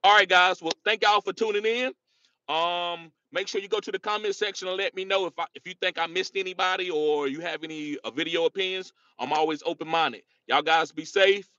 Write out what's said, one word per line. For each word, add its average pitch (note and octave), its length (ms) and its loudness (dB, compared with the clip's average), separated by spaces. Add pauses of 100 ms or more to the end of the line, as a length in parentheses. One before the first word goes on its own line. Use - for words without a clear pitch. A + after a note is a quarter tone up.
All G3+ 100 8
right, G3 140 6
guys. F3+ 320 4
Well, E3 120 -4 (120)
thank G#3+ 180 0
y'all G#3 180 4
for F#3+ 120 -6
tuning G#3 320 -2
in. B3 300 -2 (540)
Um, E3+ 640 -4 (180)
make G3 180 -4
sure G3 140 -4
you G3 60 -14
go G#3 120 -2
to G#3 120 -8
the F#3+ 80 -4
comment G#3+ 340 -2
section F#3+ 340 -4
and F#3 80 -4
let F#3+ 180 -2
me F#3+ 100 -6
know F#3+ 220 0
if D#3+ 120 -8
I, E3 160 -4
if F3 100 -18
you F3+ 160 -14
think F3+ 160 -2
I E3 100 -2
missed F3+ 300 -4
anybody F#3 540 -2
or D3+ 380 0
you C#3+ 120 -4
have D#3+ 220 -6
any, D3+ 420 -8
uh, A2+ 60 -4
video E3 340 -2
opinions. F#3 480 -2 (260)
I'm C3 140 -2
always D#3 320 2
open-minded. D#3+ 600 -2 (240)
Y'all C3+ 120 4
guys D#3+ 300 2
be F#3+ 140 -10
safe. G3 440 4 (100)